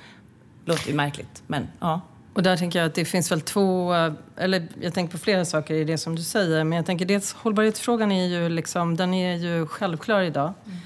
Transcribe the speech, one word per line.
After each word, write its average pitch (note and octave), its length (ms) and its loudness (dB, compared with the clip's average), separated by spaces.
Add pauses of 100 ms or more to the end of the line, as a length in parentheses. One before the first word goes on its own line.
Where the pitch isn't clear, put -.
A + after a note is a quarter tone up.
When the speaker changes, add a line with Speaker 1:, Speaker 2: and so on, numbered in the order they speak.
(640)
Speaker 1:
Låter E3 240 -2
ju C#3+ 60 0
märkligt, - 520 -4
men - 200 -4 (140)
ja. E3+ 200 0 (340)
Speaker 2:
Och G3 80 2
där F3+ 140 4
tänker F3 220 0
jag E3 80 4
att D3+ 80 -2
det E3+ 100 0
finns F#3 280 0
väl D#3+ 80 2
två, F#3 520 2 (440)
eller F#3 320 0 (120)
jag E3+ 140 -4
tänker F3 180 -2
på E3+ 60 -8
flera F#3 260 2
saker D#3+ 300 0
i D#3 100 2
det D#3 140 0
som E3 180 -4
du E3 60 -6
säger, D#3+ 420 2
men D#3+ 120 2
jag E3 100 0
tänker F3+ 180 0
dels G3 280 0
hållbarhetsfrågan G#3+ 800 2
är F3+ 140 2
ju F3 220 0
liksom, E3+ 480 0
den F3+ 180 0
är F3+ 220 0
ju E3+ 300 0
självklar F#3+ 560 0
idag. D#3+ 300 0 (140)
Speaker 1:
Mm. F3+ 200 -12